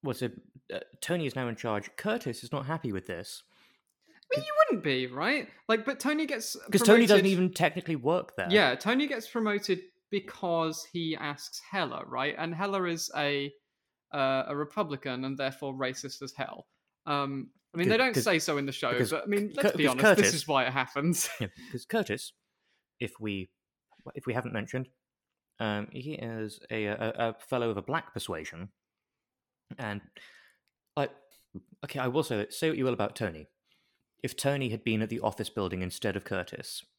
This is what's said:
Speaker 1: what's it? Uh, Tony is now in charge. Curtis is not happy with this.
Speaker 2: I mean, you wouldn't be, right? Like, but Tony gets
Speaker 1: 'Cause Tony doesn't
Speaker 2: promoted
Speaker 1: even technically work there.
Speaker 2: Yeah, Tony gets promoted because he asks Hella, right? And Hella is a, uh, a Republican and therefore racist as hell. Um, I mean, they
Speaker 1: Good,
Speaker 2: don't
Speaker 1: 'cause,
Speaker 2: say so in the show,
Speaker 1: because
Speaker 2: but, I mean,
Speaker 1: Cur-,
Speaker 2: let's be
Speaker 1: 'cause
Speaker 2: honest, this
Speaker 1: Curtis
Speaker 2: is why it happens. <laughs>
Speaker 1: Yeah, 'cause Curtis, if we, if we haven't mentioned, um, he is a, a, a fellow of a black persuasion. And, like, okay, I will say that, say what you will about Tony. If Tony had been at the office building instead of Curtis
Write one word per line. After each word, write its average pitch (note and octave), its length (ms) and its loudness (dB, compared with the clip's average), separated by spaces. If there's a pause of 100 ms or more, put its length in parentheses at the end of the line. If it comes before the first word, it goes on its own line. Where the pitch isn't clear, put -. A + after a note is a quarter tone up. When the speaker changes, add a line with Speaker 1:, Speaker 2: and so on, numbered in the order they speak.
Speaker 1:
what's C3 220 -2
it? A2+ 100 -2 (400)
Uh, F#2+ 60 -4 (200)
Tony E3 280 0
is A#2+ 80 -4
now B2+ 120 -2
in A#2 80 -4
charge. G#2+ 400 -4
Curtis G#3+ 480 -4
is A#2+ 80 -10
not C#3 140 -4
happy C#3 260 -2
with F#2+ 140 -4
this. - 380 -10 (680)
Speaker 2:
I - 300 -6
mean, D5+ 60 -6
you D5+ 80 -6 (120)
wouldn't B3 180 0
be, C3 240 2
right? F3+ 400 -2 (220)
Like, A3+ 160 2
but C4+ 140 -2
Tony D4+ 260 0
gets B3+ 300 -6 (160)
Speaker 1:
'Cause G3+ 100 6
Tony A#3 240 10
doesn't G3+ 140 10
Speaker 2:
promoted F#3+ 80 6
Speaker 1:
even F#3 260 4
technically E3 420 0
work D3 400 -2
there. A#2 140 -2
Speaker 2:
Yeah, F3+ 260 6
Tony B3+ 320 0
gets B3 220 -6
promoted G#3 500 0 (300)
because E3+ 840 -2
he D#3+ 240 -2
asks - 460 -8
Hella, E3 460 -4
right? C3 300 -2
And E3 160 -4
Hella G3 320 -2
is E3 300 -4
a, C#3+ 380 -2 (580)
uh, C3+ 360 2
a C#3+ 80 -4
Republican C#3+ 680 -4
and C3+ 140 -4
therefore C3+ 380 -4
racist C3 480 -6
as C3 100 -12
hell. - 340 -8 (380)
Um, C#3 460 -2 (220)
I E3+ 40 -6
mean, F3 120 4
they G#3+ 60 6
Speaker 1:
Good, B3 80 6
Speaker 2:
don't B3+ 120 4
Speaker 1:
'cause, B2 80 2
Speaker 2:
say F3+ 160 4
so D3+ 180 0
in C#3 80 0
the C#3 80 -4
show, B2 180 -2
Speaker 1:
because B2 200 2
Speaker 2:
but, D#3 120 -2
I - 40 -6
mean, G3+ 260 0
Speaker 1:
Cur-, - 100 -2
Speaker 2:
let's G3 140 4
be D#3 60 4
Speaker 1:
'cause C3+ 80 6
Speaker 2:
honest, C3 160 2
this G3 100 10
Speaker 1:
Curtis G3+ 160 6
Speaker 2:
is D#3 140 -4
why C3+ 180 2
it B2+ 80 -2
happens. C#3 600 0
<laughs> - 60 -14
Speaker 1:
Yeah, G#2 80 -2 (240)
'cause B2+ 140 -10
Curtis, - 480 -2 (680)
if - 200 -6
we, G2 300 -4 (680)
if C#3 100 -10
we B2 80 -2
haven't B2 200 -4
mentioned, B2+ 360 -4 (720)
um, G#2+ 320 -2
he C#3 240 -10
is A2 440 -8 (100)
a, A2 160 -2
a, G#2 100 -2 (200)
a A2+ 240 0
fellow A#2+ 300 -2
of G2+ 80 -2
a G2+ 40 -4
black - 320 -4
persuasion. E2 560 -8 (1080)
And, G#2 240 -6 (960)
like, C#3+ 160 0 (720)
okay, C#3 140 -8
I B2+ 80 2
will C#3 160 2
say A2 140 0
that, - 160 -2
say D#3+ 160 0
what D#3 80 0
you C3 80 0
will B2 80 2
about G#2 220 0
Tony. D#2+ 320 -4 (760)
If B2+ 120 -4
Tony C#3 340 0
had A2 140 -4
been A2 200 2
at A2 60 -2
the A#2 100 -4
office G#2+ 300 -2
building F#2 340 -2
instead F#2 320 -4
of G2 80 -4
Curtis - 600 -6 (160)